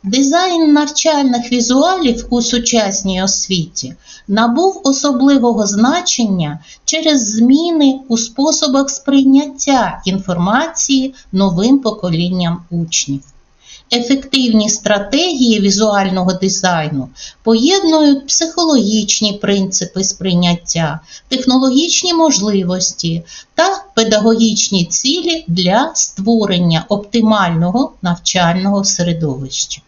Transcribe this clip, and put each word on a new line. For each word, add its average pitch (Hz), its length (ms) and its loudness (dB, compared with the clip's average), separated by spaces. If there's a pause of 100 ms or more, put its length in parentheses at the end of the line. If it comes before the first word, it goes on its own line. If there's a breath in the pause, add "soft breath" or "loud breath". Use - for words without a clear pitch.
Дизайн 302 680 2
навчальних 285 760 0
візуалів 254 760 0
у 240 120 0
сучасній 202 800 -2
освіті 175 720 -4 (320 loud breath)
набув 240 560 0
особливого 262 840 2
значення 202 920 0 (260 loud breath)
через 302 460 0
зміни 269 760 2
у 233 100 0
способах 277 720 -2
сприйняття 269 1160 0
інформації 220 1080 -2 (180 loud breath)
новим 190 480 2
поколінням 175 920 -2
учнів. 160 520 -4 (720 loud breath)
Ефективні 240 760 0
стратегії 233 880 0
візуального 196 760 0
дизайну 165 760 -2 (340 loud breath)
поєднують 294 840 2
психологічні 220 1040 0
принципи 196 680 -2
сприйняття, 175 960 -2 (280 loud breath)
технологічні 262 840 0
можливості 190 1120 0 (320 loud breath)
та 381 280 0 (120)
педагогічні 214 880 2
цілі 330 640 -4
для 185 460 0
створення 185 960 0
оптимального 208 1040 0 (100)
навчального 185 840 0
середовища. 156 1040 -4